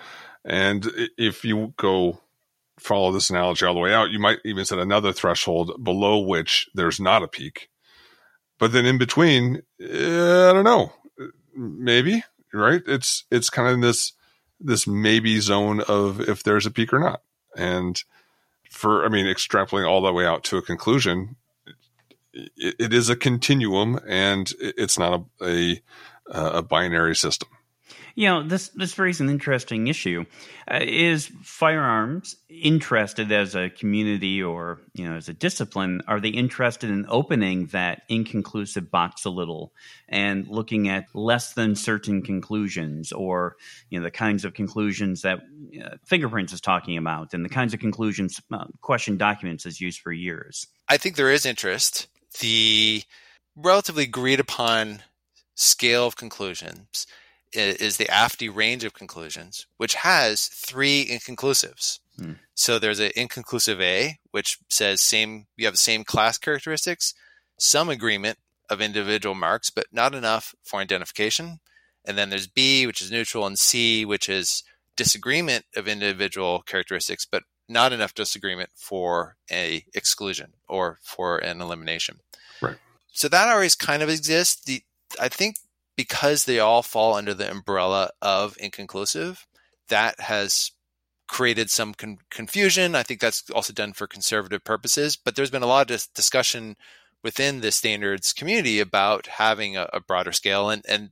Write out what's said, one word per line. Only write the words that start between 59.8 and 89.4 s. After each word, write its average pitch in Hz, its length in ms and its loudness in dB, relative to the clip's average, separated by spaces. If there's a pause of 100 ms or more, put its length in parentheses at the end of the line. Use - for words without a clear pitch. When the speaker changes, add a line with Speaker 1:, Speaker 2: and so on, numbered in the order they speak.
Speaker 3:
has 143 540 2
three 139 600 -2
inconclusives. - 920 -4 (180)
Speaker 2:
Hmm. 82 160 -12 (220)
Speaker 3:
So 117 240 2
there's 107 200 0
an 107 160 0
inconclusive 117 640 -2
A, 98 380 0 (140)
which - 260 -4 (100)
says 101 320 0
same, 110 460 0 (100)
you 113 100 -2
have 98 100 0
the - 20 -6
same 110 260 2
class 113 360 2
characteristics, 156 720 -4 (460)
some 160 300 2
agreement 110 500 -2 (280)
of 101 140 -2
individual 104 540 -2
marks, 92 340 -2
but - 220 -4
not 127 240 2
enough 110 480 -4
for - 160 -6
identification. 104 800 -4 (440)
And 101 140 -8
then 101 140 0
there's 98 160 -4
B, 131 400 4
which 107 140 -6
is 92 100 -10
neutral, 113 340 -2
and 98 140 -4
C, 113 460 2
which 101 220 -2
is 95 360 -2 (320)
disagreement 127 720 -2 (100)
of 101 120 -6
individual 98 760 -2
characteristics, - 680 -6
but 92 120 -2 (260)
not 120 240 4
enough 110 200 -4
disagreement 95 640 -6
for 87 640 -4 (120)
a 82 440 -4
exclusion - 600 -4 (140)
or 90 340 -4
for 90 360 -4
an 85 240 -6
elimination. 82 580 -8 (420)
Speaker 1:
Right. - 140 -4 (380)
Speaker 3:
So - 160 -2
that 185 180 6
always 202 260 4
kind 147 300 0
of 151 60 0
exists. 160 560 0
The, 131 180 -6 (360)
I 123 100 0
think 208 280 -4 (380)
because 143 500 0
they 123 140 2
all 113 220 4
fall 110 340 2
under 104 180 -4
the 98 160 -6
umbrella 95 600 0 (120)
of 98 380 0
inconclusive, 104 840 -8 (440)